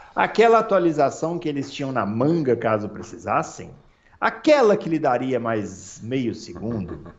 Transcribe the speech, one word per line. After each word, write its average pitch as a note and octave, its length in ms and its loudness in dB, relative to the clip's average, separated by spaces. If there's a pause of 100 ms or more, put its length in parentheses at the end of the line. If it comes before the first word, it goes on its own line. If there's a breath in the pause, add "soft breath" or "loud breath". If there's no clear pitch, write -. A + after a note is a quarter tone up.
(160 loud breath)
aquela A3 440 4
atualização E3+ 800 0
que E3 100 -6
eles C#3 240 -6
tinham C#3 180 -6
na A#2 140 -2
manga, B2+ 500 2
caso A2 340 0
precisassem. G#2 840 -6 (480 soft breath)
Aquela A#3+ 580 4
que - 120 -6
lhe D#3+ 100 0
daria C3 400 0
mais G#2+ 640 -6
meio A#2 320 -4
segundo, F2 640 -8 (200)